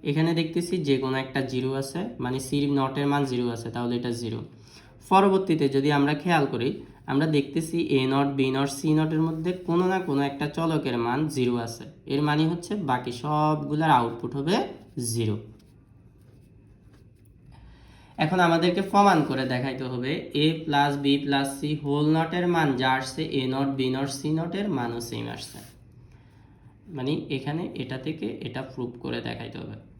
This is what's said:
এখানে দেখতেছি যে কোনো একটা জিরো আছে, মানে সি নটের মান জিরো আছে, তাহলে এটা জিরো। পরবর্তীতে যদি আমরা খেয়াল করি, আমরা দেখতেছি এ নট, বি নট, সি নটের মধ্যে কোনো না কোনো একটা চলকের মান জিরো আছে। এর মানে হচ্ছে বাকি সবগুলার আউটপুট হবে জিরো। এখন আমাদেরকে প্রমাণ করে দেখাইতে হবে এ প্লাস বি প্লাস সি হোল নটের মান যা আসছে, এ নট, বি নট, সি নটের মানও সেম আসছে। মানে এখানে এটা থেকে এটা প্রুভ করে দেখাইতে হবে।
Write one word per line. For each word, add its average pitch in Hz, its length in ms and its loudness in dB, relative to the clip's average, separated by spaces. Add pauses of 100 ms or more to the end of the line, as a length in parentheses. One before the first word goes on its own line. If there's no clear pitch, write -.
এখানে 156 320 2
দেখতেছি 170 440 -2
যে 139 200 2
কোনো 135 180 -2
একটা 131 240 -4
জিরো 127 320 -2
আছে, 170 360 -4 (100)
মানে 127 220 -4
সি 143 300 0
নটের 139 360 0
মান 143 180 2
জিরো 123 240 -2
আছে, 113 220 -6
তাহলে 120 260 -2
এটা 120 140 -2
জিরো। 113 280 -6 (680)
পরবর্তীতে 190 600 4
যদি 139 240 2
আমরা 143 220 4
খেয়াল 151 320 2
করি, - 360 -4 (240)
আমরা 147 200 2
দেখতেছি 160 560 0
এ 143 240 2
নট, 139 200 2
বি 139 240 0
নট, 139 180 0
সি 151 260 0
নটের 156 260 2
মধ্যে 160 320 0
কোনো 180 340 0
না 190 120 2
কোনো 143 240 0
একটা 143 240 -2
চলকের 143 520 -2
মান 127 300 0
জিরো 123 280 0
আছে। 113 280 -6 (220)
এর 139 160 0
মানে 151 260 2
হচ্ছে 170 260 -4
বাকি 127 380 -2
সবগুলার 151 760 0
আউটপুট 117 460 2
হবে 156 200 0 (560)
জিরো। 107 260 0 (2750)
এখন 175 240 2
আমাদেরকে 175 420 4
প্রমাণ 190 460 6
করে 127 160 -2
দেখাইতে 127 400 -2
হবে 127 500 -4
এ 156 300 2
প্লাস 143 320 2
বি 139 220 2
প্লাস 139 420 -2
সি 147 240 -2
হোল 151 320 4
নটের 165 300 0
মান 156 300 2
যা 131 140 2
আসছে, 135 340 -2
এ 131 220 -2
নট, 135 220 0
বি 131 220 0
নট, 135 180 -2
সি - 220 -4
নটের 170 380 -2
মানও 120 320 -2
সেম 117 280 -8
আসছে। - 300 -12 (1300)
মানে 143 420 -4
এখানে 147 440 -4
এটা 127 240 -8
থেকে 156 440 -6
এটা 123 200 -8
প্রুভ - 280 -8 (100)
করে 120 200 -6
দেখাইতে 117 380 -10
হবে। - 420 -14